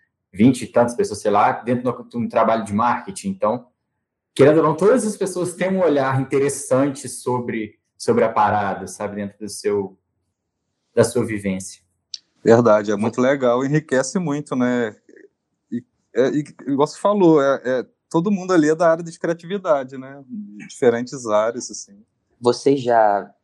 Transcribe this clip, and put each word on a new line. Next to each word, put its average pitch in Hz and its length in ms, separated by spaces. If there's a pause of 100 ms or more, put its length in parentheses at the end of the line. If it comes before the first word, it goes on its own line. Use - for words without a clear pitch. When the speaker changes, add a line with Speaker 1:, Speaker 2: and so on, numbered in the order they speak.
(320)
Speaker 1:
vinte 120 300
e 104 60
tantas 120 260
pessoas, 107 260
sei 104 120
lá, 110 180
dentro 120 580
de - 80
um 113 120
trabalho 113 360
de 98 80
marketing. 107 580
Então, 107 360 (680)
querendo 147 260
ou 156 60
não, 156 120
todas 214 300
as 208 100
pessoas 180 380
têm 185 180
um 185 100
olhar 135 380
interessante 139 880
sobre, 117 680 (180)
sobre 113 260
a 110 60
parada, 101 580
sabe? 101 300
Dentro 101 220
do 104 100
seu, 101 500 (960)
da 117 80
sua 113 220
vivência. 98 580 (600)
Speaker 2:
Verdade, 107 480
é 104 40
muito 110 220
legal, 127 460
enriquece 143 540
muito, 147 360
né? 123 400 (800)
E, 120 100 (320)
é, - 140
e, 143 160 (220)
igual 143 200
você - 120
falou, 175 440
é, 139 220
é, 123 220 (240)
todo 170 200
mundo 185 220
ali 151 160
é 160 60
da 165 160
área 165 120
de 165 160
criatividade, 165 800
né? 139 320
De 104 400
diferentes 123 580
áreas, 110 440
assim. 101 280 (400)
Speaker 3:
Vocês 123 440
já, 110 480 (140)